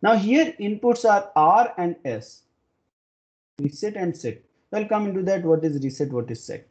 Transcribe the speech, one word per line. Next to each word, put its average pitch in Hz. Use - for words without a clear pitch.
Now 226
here 240
inputs 220
are 202
R 190
and 175
S, 120
reset 208
and 175
set. 113
We'll 208
come 208
into 190
that, 190
what 160
is 143
reset, 135
what 123
is 113
set. -